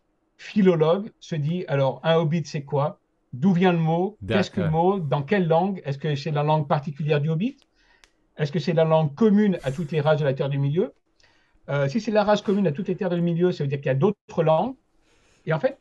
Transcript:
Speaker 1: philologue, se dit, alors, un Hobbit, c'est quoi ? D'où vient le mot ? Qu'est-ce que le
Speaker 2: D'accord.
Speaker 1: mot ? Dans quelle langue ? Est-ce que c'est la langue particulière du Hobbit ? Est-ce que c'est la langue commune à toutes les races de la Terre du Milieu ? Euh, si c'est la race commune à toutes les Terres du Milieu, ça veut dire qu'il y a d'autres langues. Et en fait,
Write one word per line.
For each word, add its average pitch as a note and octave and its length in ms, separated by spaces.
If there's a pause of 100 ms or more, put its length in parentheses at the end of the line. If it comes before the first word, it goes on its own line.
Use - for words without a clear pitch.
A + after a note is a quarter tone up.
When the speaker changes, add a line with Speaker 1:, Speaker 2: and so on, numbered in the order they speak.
(380)
Speaker 1:
philologue, F#3 800
se - 160
dit, D#3+ 320
alors, C3+ 360
un E3 120
Hobbit, E3 300
c'est D3 180
quoi ? C#3+ 360 (340)
D'où C#3 180
vient F3+ 220
le E3+ 60
mot ? E3+ 460
Qu'est-ce F#3+ 260
que F#3+ 100
le E3 60
Speaker 2:
D'accord. D#3+ 180
Speaker 1:
mot ? G3 140
Dans D3 220
quelle F3+ 260
langue ? F3+ 360
Est-ce C#3 140
que D3+ 180
c'est D#3+ 160
la D3 120
langue D#3 240
particulière D3+ 520
du D3 100
Hobbit ? F3 280 (800)
Est-ce - 160
que F3+ 60
c'est E3 120
la D#3+ 140
langue D#3+ 300
commune G#3 480
à E3+ 100
toutes E3 180
les D#3+ 80
races D3+ 200
de D#3 60
la C3 80
Terre C#3 140
du C#3 120
Milieu ? D#3 340 (760)
Euh, C#3+ 220
si A#3+ 100
c'est A3 120
la G#3 120
race G#3 180
commune G3 260
à D3+ 40
toutes F3+ 160
les F#3 80
Terres F#3 140
du F3 120
Milieu, E3+ 300
ça D3 140
veut - 20
dire C#3 120
qu'il C#3 80
y - 20
a C3 60
d'autres F3 480
langues. E3 320 (720)
Et - 60
en D#3 80
fait, C#4 220